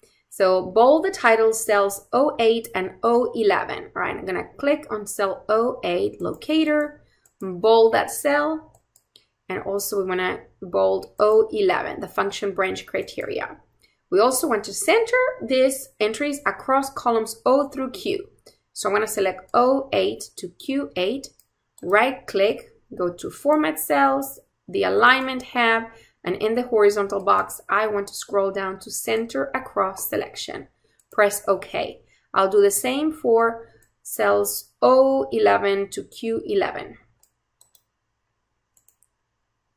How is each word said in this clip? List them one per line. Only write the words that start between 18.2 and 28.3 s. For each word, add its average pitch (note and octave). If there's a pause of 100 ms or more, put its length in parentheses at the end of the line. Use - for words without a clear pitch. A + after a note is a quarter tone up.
So -
I'm G3
gonna G#3+
select F#3+
O C4
eight G3+ (100)
to F3
Q C#4
eight, A3 (520)
right A3
click, G3+ (200)
go F3
to -
format D4+
cells, C#4 (260)
the G3
alignment B3
tab, A3+ (400)
and F3+
in A3
the A#3+
horizontal G3+
box, F#3+
I G#3
want G3+
to -
scroll G3